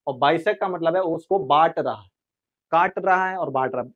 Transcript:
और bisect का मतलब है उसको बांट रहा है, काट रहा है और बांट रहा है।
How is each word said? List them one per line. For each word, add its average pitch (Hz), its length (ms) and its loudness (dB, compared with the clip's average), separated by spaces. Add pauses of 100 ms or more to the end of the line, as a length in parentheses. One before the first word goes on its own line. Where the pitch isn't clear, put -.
और - 120 -4
bisect 165 420 2
का 202 80 -2
मतलब 170 280 -2
है 190 60 0
उसको 165 440 -2
बांट 156 320 4
रहा 123 240 -4
है, 92 60 -20 (640)
काट 185 260 2
रहा 185 320 0
है 185 60 -8
और 156 140 -4
बांट 131 240 -2
रहा 123 80 -4
है। 123 140 -16